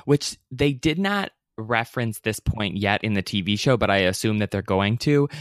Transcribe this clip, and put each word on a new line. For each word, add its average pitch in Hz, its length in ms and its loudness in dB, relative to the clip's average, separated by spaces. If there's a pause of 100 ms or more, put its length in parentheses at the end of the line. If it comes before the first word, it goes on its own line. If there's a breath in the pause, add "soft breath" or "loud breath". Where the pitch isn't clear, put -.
which - 320 0 (140)
they 143 200 0
did 151 280 -2
not 196 320 -2 (240)
reference 113 680 -4
this 107 180 -4
point 101 380 -2
yet 101 260 0
in 107 100 0
the 95 80 2
T 101 200 -2
V 104 160 0
show, 127 200 2
but 101 140 2
I 98 60 4
assume 107 420 2
that 104 100 0
they're 98 140 -2
going 101 360 2
to, 143 300 2 (120)